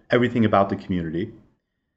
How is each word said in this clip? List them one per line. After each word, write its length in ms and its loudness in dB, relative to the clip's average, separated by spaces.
everything 340 2
about 240 2
the 60 -4
community." 580 -6